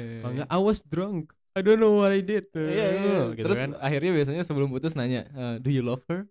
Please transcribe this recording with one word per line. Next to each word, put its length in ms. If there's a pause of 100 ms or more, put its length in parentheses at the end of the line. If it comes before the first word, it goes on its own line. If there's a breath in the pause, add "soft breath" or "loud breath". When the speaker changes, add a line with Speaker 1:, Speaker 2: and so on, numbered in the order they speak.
Speaker 1:
iya. 100
Speaker 2:
Kalau 160
nggak, 140
"I 100
was 240
drunk. 400 (280)
I 100
don't 160
know 180
what 140
I 140
did." 260
Speaker 1:
Iya, 160
iya, 220 (100)
iya. 220 (120)
Speaker 2:
Gitu 140
Speaker 1:
Terus 140
Speaker 2:
kan. 180
Speaker 1:
akhirnya 380
biasanya 260
sebelum 280
putus 240
nanya, 360
eh, 300
"Do 100
you 160
love 220
her?" 240